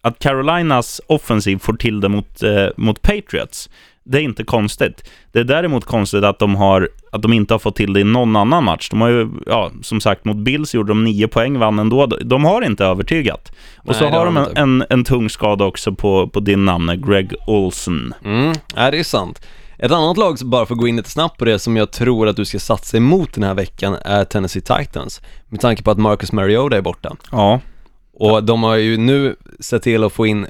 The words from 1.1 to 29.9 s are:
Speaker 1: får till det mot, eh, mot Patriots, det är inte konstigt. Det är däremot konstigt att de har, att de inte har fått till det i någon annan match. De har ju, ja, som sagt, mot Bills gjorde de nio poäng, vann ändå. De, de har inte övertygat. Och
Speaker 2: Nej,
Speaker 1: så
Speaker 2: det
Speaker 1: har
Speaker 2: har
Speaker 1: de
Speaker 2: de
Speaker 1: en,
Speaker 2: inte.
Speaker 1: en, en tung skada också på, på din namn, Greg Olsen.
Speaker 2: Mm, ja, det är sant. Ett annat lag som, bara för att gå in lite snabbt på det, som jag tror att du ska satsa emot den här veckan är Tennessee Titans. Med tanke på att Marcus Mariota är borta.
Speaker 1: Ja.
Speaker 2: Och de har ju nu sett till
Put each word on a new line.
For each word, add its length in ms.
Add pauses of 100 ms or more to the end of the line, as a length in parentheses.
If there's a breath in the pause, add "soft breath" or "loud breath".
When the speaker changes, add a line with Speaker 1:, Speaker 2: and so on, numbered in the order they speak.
Speaker 1:
får 140
till 280
det 80
mot, 340
eh, 240 (100)
mot 260
Patriots, 680 (360 soft breath)
det 120
är 40
inte 220
konstigt. 600 (280 soft breath)
Det 60
är 60
däremot 400
konstigt 400
att 140
de 180
har, 320 (240)
att 100
de 100
inte 220
har 40
fått 180
till 160
det 80
i 40
någon 320
annan 280
match. 260
De 100
har 80
ju, 200 (180)
ja, 240 (120)
som 180
sagt, 240
mot 120
Bills 380
gjorde 140
de 160
nio 240
poäng, 300
vann 200
ändå. 280
De, 180
de 200
har 180
inte 220
övertygat. 680 (240 loud breath)
Och 100
Speaker 2:
Nej, 80
Speaker 1:
så 100
Speaker 2:
det 60
Speaker 1:
har 80
Speaker 2:
har 60
Speaker 1:
de 100
Speaker 2:
de 60
Speaker 1:
en, 80
Speaker 2:
inte. 120
Speaker 1:
en, 300
en 140
tung 260
skada 340
också 300
på, 340
på 120
din 240
namn, 420
Greg 260 (140)
Olsen. 680 (100)
Speaker 2:
Mm, 280 (240)
ja, 140
det 80
är 60
sant. 420 (320 soft breath)
Ett 140
annat 240
lag 220
som, 120
bara 160
för 80
att 60
gå 80
in 80
lite 140
snabbt 280
på 60
det, 140
som 180
jag 140
tror 380
att 80
du 80
ska 140
satsa 380
emot 380
den 100
här 100
veckan 500
är 200
Tennessee 380
Titans. 580 (280 soft breath)
Med 120
tanke 220
på 80
att 80
Marcus 340
Mariota 440
är 60
borta. 340 (160)
Speaker 1:
Ja. 280 (600 soft breath)
Speaker 2:
Och 240
de 180
har 140
ju 200
nu 400 (240)
sett 220
till 220